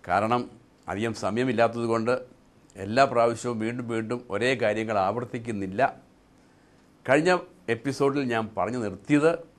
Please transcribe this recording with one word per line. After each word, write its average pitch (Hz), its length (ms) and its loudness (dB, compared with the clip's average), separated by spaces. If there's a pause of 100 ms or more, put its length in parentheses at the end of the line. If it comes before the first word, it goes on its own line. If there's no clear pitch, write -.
കാരണം 107 340 2 (500)
അധികം 110 220 -2 (100)
സമയമില്ലാത്തതുകൊണ്ട് 117 880 0 (640)
എല്ലാ 104 280 2 (100)
പ്രാവശ്യവും 117 500 2
വീണ്ടും 120 300 -4
വീണ്ടും 113 280 -4 (140)
ഒരേ 120 160 2 (100)
കാര്യങ്ങൾ 110 460 0
ആവർത്തിക്കുന്നില്ല. 110 760 -4 (1300)
കഴിഞ്ഞ 156 240 4 (420)
എപ്പിസോഡിൽ 139 480 0 (100)
ഞാൻ 113 120 0 (140)
പറഞ്ഞു 113 260 -2
നിർത്തിയത് 147 460 2 (280)